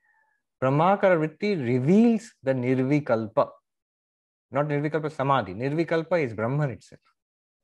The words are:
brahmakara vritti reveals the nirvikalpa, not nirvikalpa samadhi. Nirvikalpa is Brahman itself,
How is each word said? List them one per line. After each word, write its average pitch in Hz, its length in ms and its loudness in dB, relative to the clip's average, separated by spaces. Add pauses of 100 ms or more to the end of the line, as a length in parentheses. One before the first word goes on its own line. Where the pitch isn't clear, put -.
(640)
brahmakara 180 560 4
vritti 160 420 -2
reveals 160 720 2 (120)
the 135 80 0
nirvikalpa, 127 960 0 (1000)
not 147 160 -2
nirvikalpa 147 420 -4
samadhi. 131 420 -2
Nirvikalpa 156 720 -2
is 113 100 -6
Brahman 131 360 -2
itself, - 300 -16 (640)